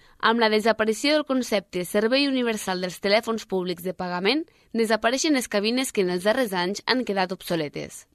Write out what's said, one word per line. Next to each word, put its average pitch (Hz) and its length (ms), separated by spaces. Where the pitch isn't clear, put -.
Amb 226 240
la 214 80
desaparició 220 640
del 302 80
concepte 233 640
servei 240 400
universal 220 560
dels 180 160
telèfons 220 480
públics 180 400
de 180 80
pagament, 185 480
desapareixen 226 640
les 240 80
cabines 226 480
que 202 80
en 180 80
els 180 160
darrers 226 240
anys 185 400
han 254 160
quedat 190 240
obsoletes. 151 720